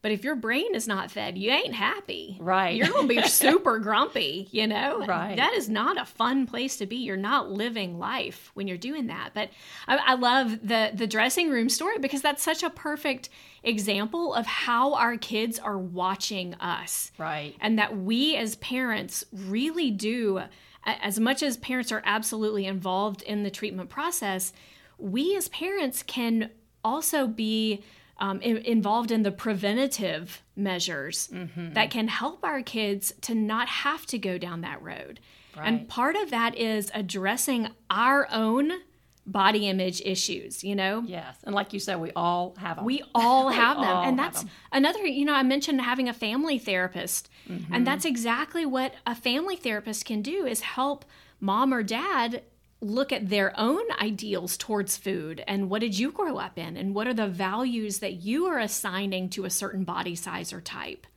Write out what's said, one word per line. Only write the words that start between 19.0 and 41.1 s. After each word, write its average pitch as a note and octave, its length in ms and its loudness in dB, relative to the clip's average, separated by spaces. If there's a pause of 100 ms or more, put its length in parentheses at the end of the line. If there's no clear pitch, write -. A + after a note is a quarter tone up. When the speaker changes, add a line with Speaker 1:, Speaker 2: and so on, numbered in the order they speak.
Speaker 1:
really A#3+ 580 0
do, G#3 480 0
a-, - 100 -8 (360)
as G#3 340 -2
much B3+ 240 2
as C#4 140 0
parents B3+ 340 -4
are A3 140 -2
absolutely G#3+ 640 0
involved F#3+ 560 -2
in G#3 200 -2
the G3+ 80 -2
treatment F#3 400 -8
process, G#3 640 -2 (460)
we C4 380 0
as F4+ 120 -2
parents F4 560 -2
can A3+ 460 0 (340)
also C#4+ 420 2
be, A3 560 0 (360)
um, G3 220 -2
in-, A3 180 0
involved A3+ 520 2
in A3 140 4
the G3+ 80 2
preventative G3+ 1080 -2 (120)
measures F3 800 -2
Speaker 2:
Mm-hmm. E3+ 420 -8
Speaker 1:
that A3 160 4
can A3+ 180 0
help C#4+ 360 -4
our D4 180 -2
kids G3+ 500 -2 (100)
to A#3 120 -4
not A3 340 2
have - 380 -2
to A#3+ 120 -4
go F#3 200 -2
down F3 240 -6
that E3+ 200 -8
road. - 380 -12 (360)
And G#3 240 2
Speaker 2:
Right. - 80 -12
Speaker 1:
part C#4 280 2
of G4 140 -2
that A#3 260 0
is A3 380 0
addressing G#3+ 760 0 (220)
our C4+ 400 4
own A#3 420 4 (540)
body G3+ 420 4
image F#3 360 0
issues, - 580 -4
you G3+ 140 -2
know? G3 280 0
Speaker 2:
Yes. D#3+ 380 -10